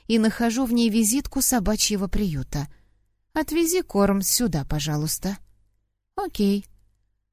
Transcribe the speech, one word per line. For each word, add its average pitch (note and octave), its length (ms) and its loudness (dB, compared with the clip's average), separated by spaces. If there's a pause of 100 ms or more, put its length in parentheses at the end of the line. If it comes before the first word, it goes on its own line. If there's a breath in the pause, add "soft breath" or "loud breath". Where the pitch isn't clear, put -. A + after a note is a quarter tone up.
и A3+ 120 2
нахожу A#3 460 2
в A#3 80 -2
ней A#3 160 4
визитку A3+ 520 0
собачьего G#3 680 0
приюта. D3+ 600 -2 (680)
«Отвези E4 480 0
корм G3 400 2
сюда, E3 440 0
пожалуйста». D3+ 720 -4 (760)
«Окей». G3+ 500 -2 (680)